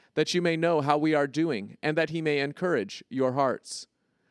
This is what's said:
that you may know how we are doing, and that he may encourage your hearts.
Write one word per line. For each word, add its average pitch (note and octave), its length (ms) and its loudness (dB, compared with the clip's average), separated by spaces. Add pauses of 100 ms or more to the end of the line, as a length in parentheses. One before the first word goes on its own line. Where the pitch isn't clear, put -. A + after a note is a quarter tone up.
(140)
that D#3 180 0
you F3 100 2
may E3 140 2
know E3 240 2
how D3 160 2
we D#3 180 2
are C#3+ 120 2
doing, C3 560 -2
and D#3 140 0
that D#3+ 140 2
he E3 120 -4
may D3 180 2
encourage C#3+ 680 -2
your C3 240 0
hearts. - 540 -2 (440)